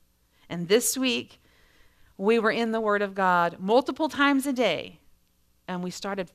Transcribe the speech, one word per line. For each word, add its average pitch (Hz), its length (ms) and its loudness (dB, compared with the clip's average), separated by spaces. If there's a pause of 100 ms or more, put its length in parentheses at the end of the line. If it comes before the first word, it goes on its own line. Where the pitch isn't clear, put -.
(480)
And 170 200 -6
this 233 300 2
week, - 440 -4 (760)
we 214 200 2
were 220 140 2
in 226 200 -2
the 226 100 -2
Word 208 200 0
of 196 140 -4
God 180 440 2
multiple 262 500 0
times 277 360 2
a 285 80 -2
day, 185 460 -2 (680)
and 180 160 -6
we 180 60 -6
started 196 460 -8